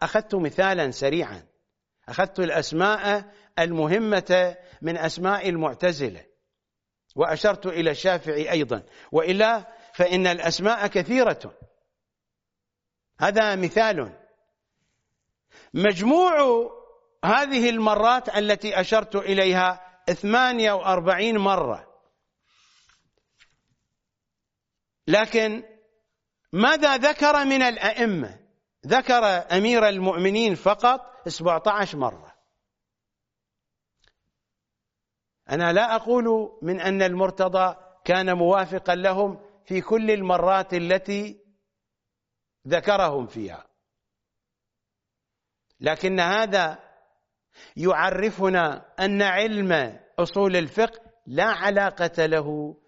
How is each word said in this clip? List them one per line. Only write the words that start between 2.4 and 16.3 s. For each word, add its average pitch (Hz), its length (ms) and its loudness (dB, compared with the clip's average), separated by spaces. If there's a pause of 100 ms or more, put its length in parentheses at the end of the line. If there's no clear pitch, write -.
الأسماء 190 920 -2 (260)
المهمة 180 1000 0 (260)
من 170 140 -4
أسماء 180 520 -2
المعتزلة 156 760 -4 (920)
وأشرت 180 500 0
إلى 165 240 -2
الشافعي 160 600 -2
أيضًا، 127 320 -2 (300)
وإلا 190 600 0 (220)
فإن 180 320 2
الأسماء 180 600 0
كثيرة. 202 720 0 (1600)
هذا 202 360 2
مثال. 185 640 0 (1600)
مجموع 240 960 2 (540)